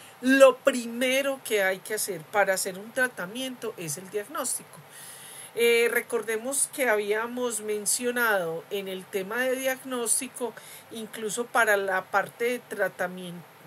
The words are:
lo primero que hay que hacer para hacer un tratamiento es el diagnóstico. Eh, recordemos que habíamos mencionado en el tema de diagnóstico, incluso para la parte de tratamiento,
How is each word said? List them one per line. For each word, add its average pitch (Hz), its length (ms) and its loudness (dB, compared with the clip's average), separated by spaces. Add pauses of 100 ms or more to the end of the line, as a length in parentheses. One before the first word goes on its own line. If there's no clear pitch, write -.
(200)
lo 262 380 10
primero 254 840 0
que 208 180 2
hay 190 160 2
que 214 160 -8
hacer 196 260 -4
para 190 320 2
hacer 185 260 -2
un 214 140 -14
tratamiento 247 880 -4
es 160 180 -6
el 294 140 -14
diagnóstico. 254 680 -6 (760)
Eh, 233 360 4
recordemos 226 840 -2
que 254 160 0
habíamos 220 720 -2
mencionado 208 1080 -2
en 196 180 -6
el 185 180 -10
tema 202 340 -4
de 262 160 0
diagnóstico, 254 960 -4 (380)
incluso 220 560 -8
para 214 320 4
la 190 260 0
parte - 400 -2
de 247 140 -2
tratamiento, 180 840 -6 (240)